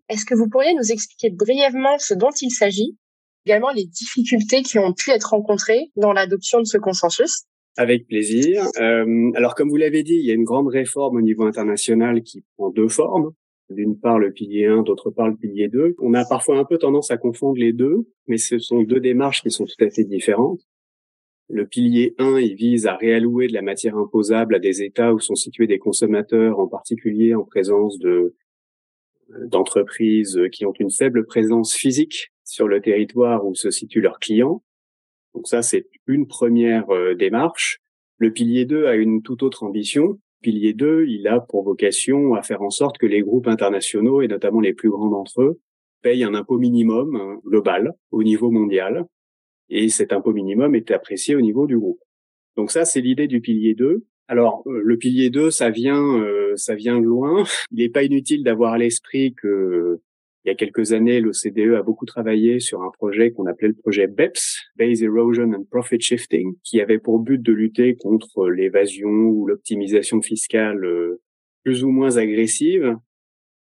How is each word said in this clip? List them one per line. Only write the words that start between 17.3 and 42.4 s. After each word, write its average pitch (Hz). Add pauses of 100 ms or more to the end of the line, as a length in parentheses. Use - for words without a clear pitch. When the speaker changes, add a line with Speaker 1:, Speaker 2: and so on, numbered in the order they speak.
Speaker 2:
les 117
deux, 143 (180)
mais 113
ce 117
sont 120
deux 117
démarches 127
qui -
sont 104
tout -
à 104
fait 113
différentes. 107 (840)
Le 104
pilier 120
un, 135
il 110
vise 113
à 92
réallouer 117
de 113
la 101
matière 101
imposable 107
à 92
des 95
États 117
où 110
sont 107
situés 113
des 101
consommateurs, 107
en 95
particulier 110
en 104
présence 101
de, 87 (1040)
euh, -
d'entreprises 101 (120)
qui -
ont 98
une 101
faible 120
présence 113
physique 139 (160)
sur -
le 101
territoire 107
où 95
se 82
situent -
leurs 95
clients. 127 (680)
Donc 117
ça, 120
c'est - (180)
une 139
première, 117
euh, 90
démarche. 104 (400)
Le 113
pilier 120
deux 151
a 127
une 110
toute 123
autre 131
ambition. 107
Le 196 (240)
pilier 107
deux, 151
il 104
a 117
pour 104
vocation 117
à 101